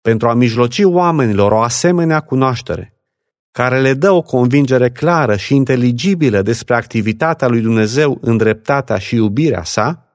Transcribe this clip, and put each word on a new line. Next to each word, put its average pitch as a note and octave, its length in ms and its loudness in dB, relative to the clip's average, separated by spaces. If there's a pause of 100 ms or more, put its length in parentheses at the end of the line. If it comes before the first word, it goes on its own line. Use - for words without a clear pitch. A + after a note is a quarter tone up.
Pentru A2+ 280 0
a A#2 40 0
mijloci A#2+ 500 0
oamenilor D3+ 680 2
o A2 100 2
asemenea E3 580 0
cunoaștere, C3 760 -4 (580)
care B2+ 300 -2
le C3+ 120 2
dă C#3 180 2
o C#3+ 100 2
convingere B2+ 720 0
clară D3 440 0
și G2+ 200 -2
inteligibilă B2+ 880 0
despre A#2 340 -2
activitatea A#2 720 -2
lui A#2 140 0
Dumnezeu A2+ 600 0
în A2+ 160 0
dreptatea A2 600 -2
și G2 180 -6
iubirea A2 480 0
sa A#2 520 -4